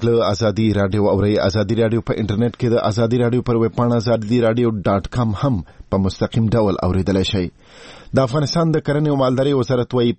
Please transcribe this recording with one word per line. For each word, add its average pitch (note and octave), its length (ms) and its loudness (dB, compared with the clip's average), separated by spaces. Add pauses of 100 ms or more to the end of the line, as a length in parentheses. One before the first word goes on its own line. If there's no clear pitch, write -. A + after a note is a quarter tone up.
له A#2 60 2 (140)
ازادي G#2 360 0 (140)
راډیو G2+ 320 0
اورئ. G2+ 240 2 (140)
ازادي G2+ 320 0
راډیو A2+ 260 0
په C3 160 -2
انټرنیټ G#2+ 380 -2
کې B2 140 0
د A#2 40 2 (120)
ازادي A#2 340 0
راډیو A#2+ 260 0
پر A#2 120 2
ویب A2+ 140 0
پاڼه A#2+ 260 2
ازادي A2+ 440 0
راډیو A#2 260 2 (140)
ډاټ G2+ 300 0
کام A2+ 260 0
هم A#2+ 180 0 (300)
په G2 160 0
مستقیم A2 500 -2
ډول G#2 300 2
اورېدلی F#2 460 0
شئ. F#2+ 120 -2 (720)
د - 80 2
افغانستان D#3 480 0
د D3+ 160 0
کرنې D3 260 0
او C3+ 80 0
مالدارۍ C3 380 0
وزارت B2 340 -2
وایي، A#2+ 260 2